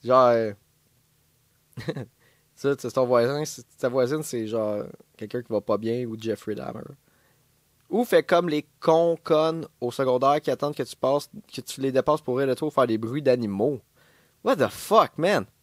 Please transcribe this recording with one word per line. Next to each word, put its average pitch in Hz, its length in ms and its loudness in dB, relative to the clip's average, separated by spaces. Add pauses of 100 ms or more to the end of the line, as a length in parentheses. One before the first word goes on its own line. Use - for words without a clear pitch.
Genre, 127 240 6
euh, 113 260 2 (1200)
<laughs> 113 60 -14 (720)
ça, 143 220 0
c'est 123 140 -8
ton 131 160 2
voisin, 127 380 2
c'est, 127 200 -14 (120)
ta 131 120 0
voisine, 131 320 0
c'est 120 240 -6
genre 107 380 -4 (380)
quelqu'un 113 220 -8
qui - 80 -12
va 104 100 0
pas 104 160 -2
bien 117 280 -4
ou 110 140 -10
Jeffrey 107 360 -6
Dahmer. - 260 -10 (1080)
Ou 220 160 0
fait 170 180 4
comme 175 260 2
les 151 180 -2 (120)
cons 165 420 4
connes 160 460 0 (120)
au 120 120 -4
secondaire 135 500 2
qui - 80 -4
attendent 143 260 -2
que - 80 -6
tu - 120 -12
passes, 143 340 -2 (240)
que - 80 -12
tu - 200 -12
les 135 100 -2
dépasses 147 300 0
pour 127 160 -4
rire 139 100 0
de 131 60 0
toi 151 160 -4
ou - 20 -14
faire 131 160 2
des 113 100 0
bruits 117 240 -6
d'animaux. 123 600 0 (600)
What 208 120 2
the 127 140 2
fuck, - 480 2
man? 160 280 0 (180)